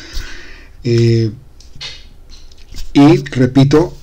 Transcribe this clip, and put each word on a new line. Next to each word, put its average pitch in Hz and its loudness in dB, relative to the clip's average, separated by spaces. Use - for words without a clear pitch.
Eh, 117 0
y 147 4
repito, 139 0